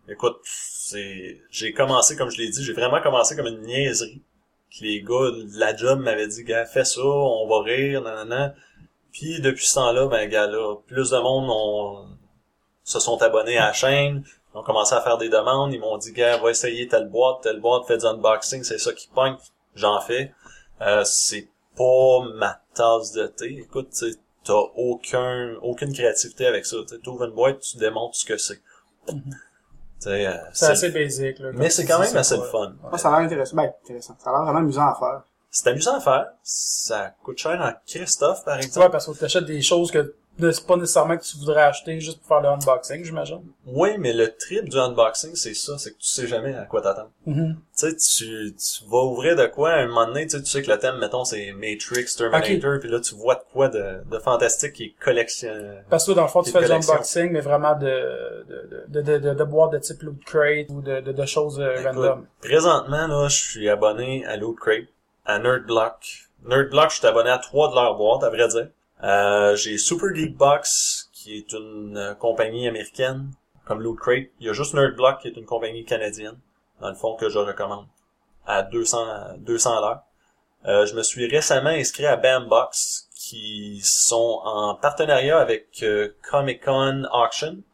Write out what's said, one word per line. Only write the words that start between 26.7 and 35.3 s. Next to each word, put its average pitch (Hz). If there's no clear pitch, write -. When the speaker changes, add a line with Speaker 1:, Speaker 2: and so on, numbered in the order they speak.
Speaker 1:
Tu 117
sais, 117
t'ouvres 123
une 113
boîte, 135
tu -
démontres 110
ce -
que 107
c'est. -
Speaker 2:
Mhm. 143
Speaker 1:
Tu 135
sais, 101
euh, 92
Speaker 2:
C'est -
Speaker 1:
c'est 151
Speaker 2:
assez 175
basique, 139
là, 135
Speaker 1:
mais 120
Speaker 2:
comme 160
Speaker 1:
c'est 165
Speaker 2:
tu -
Speaker 1:
quand 165
Speaker 2:
dis, 180
Speaker 1:
même 196
Speaker 2:
c'est 147
Speaker 1:
assez 123
Speaker 2:
pas 98
Speaker 1:
le -
fun. 104
Speaker 2:
Ouais. -
Speaker 3:
Ah, -
ça 160
a 151
l'air 165
intéressant. 151
Ben, 151
intéressant. 120
Ça -
a -
l'air 151
vraiment 151
amusant 143
à 120
faire. 135